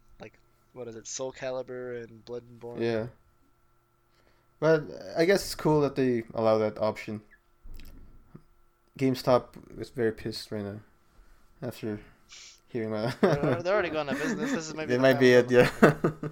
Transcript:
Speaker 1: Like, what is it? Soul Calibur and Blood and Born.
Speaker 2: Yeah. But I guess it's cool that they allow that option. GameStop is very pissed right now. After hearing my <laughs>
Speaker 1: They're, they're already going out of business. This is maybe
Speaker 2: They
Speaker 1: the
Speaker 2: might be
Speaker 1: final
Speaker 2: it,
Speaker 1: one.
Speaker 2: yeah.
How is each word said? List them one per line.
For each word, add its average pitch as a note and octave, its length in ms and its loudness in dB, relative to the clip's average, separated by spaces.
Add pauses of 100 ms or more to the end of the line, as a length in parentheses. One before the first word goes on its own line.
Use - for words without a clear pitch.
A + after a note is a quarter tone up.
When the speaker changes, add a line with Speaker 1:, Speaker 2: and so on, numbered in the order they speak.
(220)
Speaker 1:
Like, G#2+ 120 -18 (400)
what B2 160 -14
is A2+ 60 -14
it? G#2+ 120 -16
Soul C3 240 -8
Calibur B2+ 720 -8
and A2+ 220 -20
Blood A#2+ 240 -12
and A#2 100 -20
Born. A#2 220 -10
Speaker 2:
Yeah. A#2 260 -2 (1500)
But D#3 240 4 (340)
I E3+ 80 4
guess G3 200 4
it's - 100 -10
cool D3+ 260 4
that C#3 140 0
they B2 280 2 (100)
allow A2 240 4
that G#2+ 200 0
option. G#2+ 440 -4 (1800)
GameStop B2+ 500 2 (320)
is - 100 -12
very A2+ 240 0
pissed - 380 -10
right G#2 120 -6
now. G2+ 160 -10 (840)
After A2 380 -8 (680)
hearing A2 220 -6
my A2 260 -4
<laughs> - 40 -2
Speaker 1:
They're, C#3+ 420 0
they're F#3 100 0
already F#3 160 0
going D3+ 200 -4
out - 60 -4
of - 60 -6
business. - 300 -4
This D#3+ 160 -6
is - 80 -12
maybe - 140 -8
Speaker 2:
They B2 80 2
Speaker 1:
the C3 40 2
Speaker 2:
might C3+ 180 4
be B2+ 220 8
Speaker 1:
final B2 200 6
Speaker 2:
it, B2 100 4 (100)
Speaker 1:
one. D#3 220 6
Speaker 2:
yeah. D#3 280 -4